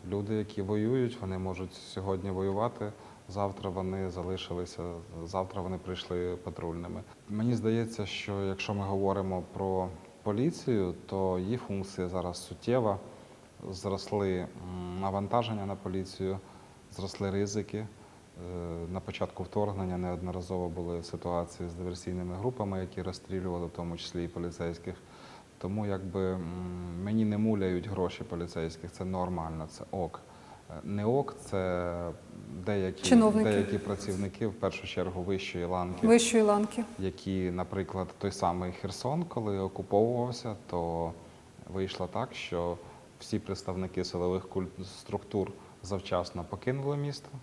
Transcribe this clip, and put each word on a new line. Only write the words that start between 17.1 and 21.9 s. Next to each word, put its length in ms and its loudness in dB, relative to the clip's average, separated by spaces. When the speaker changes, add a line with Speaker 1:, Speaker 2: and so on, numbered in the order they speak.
Speaker 1:
ризики. 480 0
Е, 80 -4
на 80 -2
початку 420 -4
вторгнення 560 0
неодноразово 680 0
були 340 -2
ситуації 680 -2
з 60 -6
диверсійними 640 -4